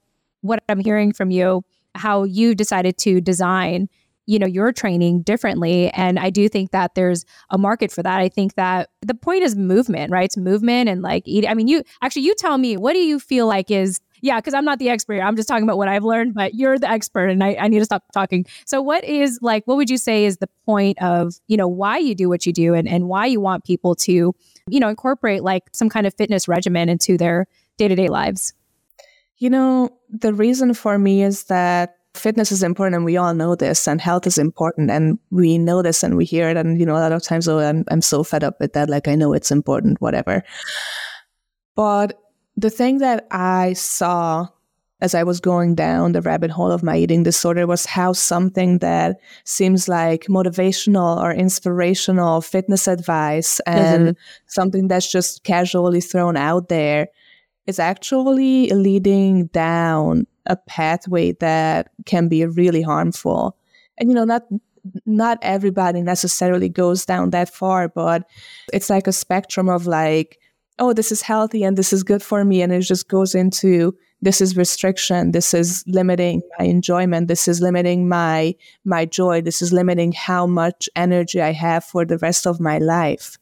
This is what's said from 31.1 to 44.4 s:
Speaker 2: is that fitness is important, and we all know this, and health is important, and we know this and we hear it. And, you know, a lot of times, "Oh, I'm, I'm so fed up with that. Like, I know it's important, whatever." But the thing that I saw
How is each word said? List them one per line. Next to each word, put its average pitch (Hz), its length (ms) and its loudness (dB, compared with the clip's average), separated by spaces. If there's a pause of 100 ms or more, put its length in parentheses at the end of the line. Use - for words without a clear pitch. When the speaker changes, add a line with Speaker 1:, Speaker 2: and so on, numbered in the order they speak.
Speaker 2:
is 196 220 -2
that 175 500 0 (180)
fitness 220 380 -2
is 190 100 0
important, 180 340 0
and 170 100 0
we 170 120 0
all 175 160 0
know 170 220 0
this, - 320 -2
and 156 120 0
health 180 280 -2
is 175 100 0
important, 156 540 -2
and 156 260 0 (140)
we 170 260 4
know 170 240 2
this 170 220 -2
and 170 120 0
we 170 100 2
hear 165 240 0
it. 165 80 0
And, 165 220 0
you 170 60 2
know, 156 80 0
a 160 60 0
lot 160 140 0
of 165 100 -2
times, 165 240 -2
"Oh, 156 100 2
I'm, 151 320 0
I'm 160 120 2
so 151 220 0
fed 156 200 -2
up 143 160 -4
with 160 140 -4
that. 147 140 0
Like, 143 200 -2
I 147 80 2
know 151 180 2
it's - 160 -2
important, 143 500 0
whatever." - 440 -2 (1300)
But 208 440 0 (380)
the 214 120 0
thing 247 280 0
that 240 340 0
I 185 420 0
saw 175 760 -2 (500)